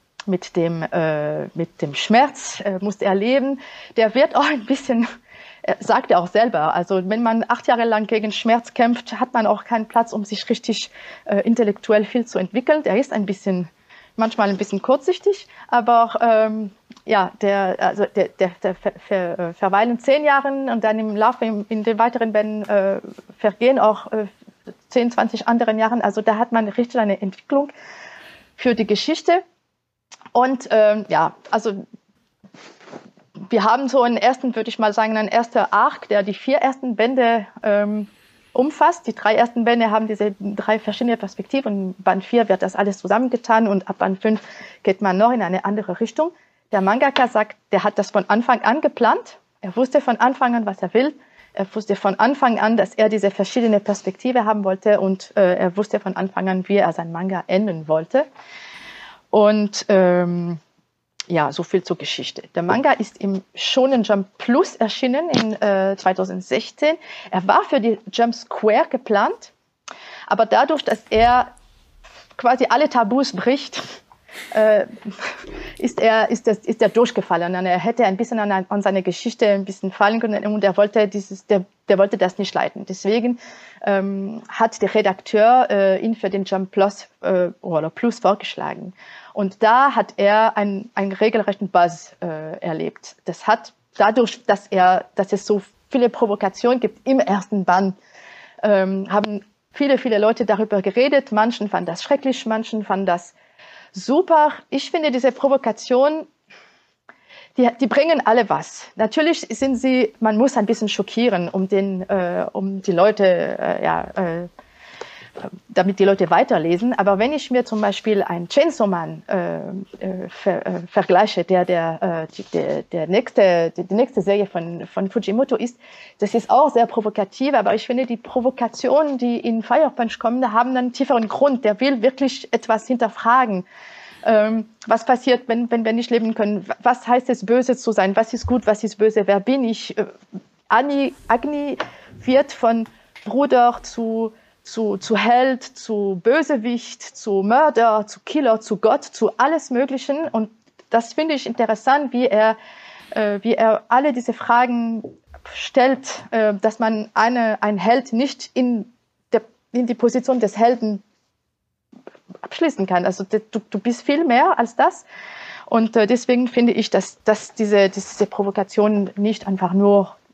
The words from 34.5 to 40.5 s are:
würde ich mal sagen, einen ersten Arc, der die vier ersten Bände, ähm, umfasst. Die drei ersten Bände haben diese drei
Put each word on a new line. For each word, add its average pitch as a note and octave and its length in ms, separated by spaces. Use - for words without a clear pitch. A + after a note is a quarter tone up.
würde A3+ 140
ich - 80
mal G#3+ 140
sagen, A3 240
einen G#3+ 120
ersten A#3 300
Arc, G#3+ 500
der G3+ 140
die F#3+ 120
vier - 240
ersten C4 380
Bände, A#3 500
ähm, G#3 460
umfasst. D4+ 540
Die A3 80
drei A3 200
ersten A#3+ 300
Bände A#3 260
haben A3 180
diese G#3 320
drei G3+ 380